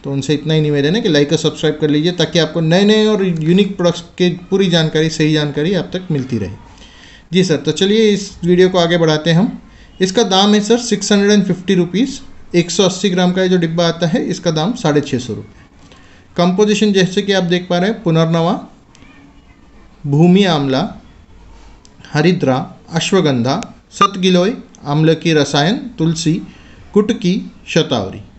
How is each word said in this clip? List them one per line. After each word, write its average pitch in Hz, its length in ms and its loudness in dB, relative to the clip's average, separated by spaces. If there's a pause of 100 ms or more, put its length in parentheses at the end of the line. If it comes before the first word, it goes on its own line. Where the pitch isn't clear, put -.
तो 139 80 -8
उनसे 139 220 -2
इतना 156 200 -2
ही 156 60 2
निवेदन 147 340 0
है 233 60 0
कि 226 80 -2
like 147 240 4
और 156 60 2
subscribe 151 420 -2
कर 151 100 0
लीजिए, 156 220 0
ताकि 170 260 -2
आपको 160 220 0
नए 170 240 2
नए 214 220 4
और 202 180 0
unique 180 520 0
products 175 240 -2 (180)
के 180 100 2 (220)
पूरी 196 180 2
जानकारी, 156 420 0
सही 156 220 0
जानकारी 151 420 -2
आप 160 180 -4
तक 185 180 -10
मिलती 123 280 -4
रहे। 95 120 -6 (800)
जी 180 120 2
sir, 160 120 0
तो 151 160 -2
चलिए 208 380 2
इस 202 200 -2 (140)
video 180 240 4
को 185 100 0
आगे 170 200 2
बढ़ाते 160 320 0
हैं 165 80 4
हम। 233 200 0 (420)
इसका 190 240 0
दाम 196 300 2
है 208 60 4
sir 233 180 0
six 208 340 -2
हंड्रेड 202 180 4
एंड 202 140 4
फिफ्टी 185 300 -2
रुपीज़, 180 440 -2 (360)
एक 175 160 0
सौ 196 140 0
अस्सी 185 260 -2
ग्राम 180 220 0
का 185 100 0
ये 185 60 0
जो 180 100 2
डिब्बा 165 300 0
आता 165 180 -2
है, 196 180 -2
इसका 180 260 -4
दाम 160 240 -2
साढ़े 147 260 0
छः 135 180 -4
सौ 110 160 -8
रुपये। - 600 -18 (420)
Composition 208 560 2
जैसे 190 300 2
कि 202 100 -2
आप 185 120 0
देख 180 260 -2
पा 175 80 0
रहे 190 120 0
हैं, - 120 -8
पुनर्नवा, 165 580 0 (1400)
भूमि 175 420 4
आंवला, 143 420 0 (1200)
हरिद्रा, 151 520 0 (280)
अश्वगंधा, 151 680 0 (320)
सतगिलोय, 190 640 0 (280)
आंवले 156 300 2
की 160 200 -2
रसायन, 151 420 0 (220)
तुलसी, 160 420 -2 (540)
कुटकी, 208 460 0 (280)
शतावरी। 98 520 -2 (180)